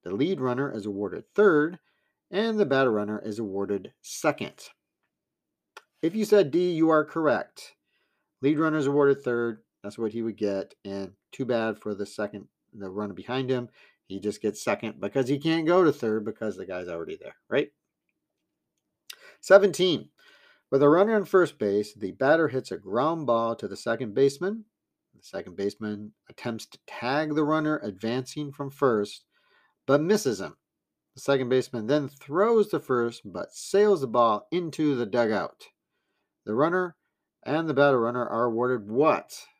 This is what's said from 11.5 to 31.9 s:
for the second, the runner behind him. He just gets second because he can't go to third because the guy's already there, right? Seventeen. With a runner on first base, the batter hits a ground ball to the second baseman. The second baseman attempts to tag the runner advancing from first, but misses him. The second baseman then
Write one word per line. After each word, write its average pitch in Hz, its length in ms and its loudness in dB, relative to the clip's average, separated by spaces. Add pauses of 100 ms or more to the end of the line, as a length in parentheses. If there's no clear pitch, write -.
for 107 160 -8
the 101 120 -8
second, 101 400 -10 (260)
the 98 160 -12
runner 101 260 -6
behind 123 360 -6
him. 123 180 -2 (380)
He 95 140 -10
just 104 200 -4
gets 104 220 -4
second 110 380 -4
because 120 280 -2
he 139 100 -2
can't 160 280 -2
go 175 180 4
to 147 80 4
third 110 320 -4
because 107 320 -8
the 92 100 -12
guy's 90 220 -8
already 82 320 -10
there, - 160 -18 (120)
right? 131 200 0 (1700)
Seventeen. 185 680 4 (640)
With 139 120 4
a 147 80 8
runner 202 260 4
on 196 80 0
first 175 340 4
base, 104 360 0
the 98 180 -8
batter 151 360 4
hits 127 220 -6
a 92 60 -6
ground 131 500 -2
ball 113 300 0
to - 100 -10
the 98 80 -8
second 113 400 -6
baseman. 143 520 0 (500)
The - 60 -20
second 90 340 -14
baseman 104 560 -6 (160)
attempts - 380 -10
to - 200 -20
tag 147 480 -4
the 151 100 2
runner 151 380 0
advancing 127 680 -6
from 139 180 -8
first, 110 540 0 (640)
but 143 160 4
misses 151 400 0
him. 82 160 -12 (560)
The - 80 -20
second 131 260 0
baseman 123 380 0
then 143 200 2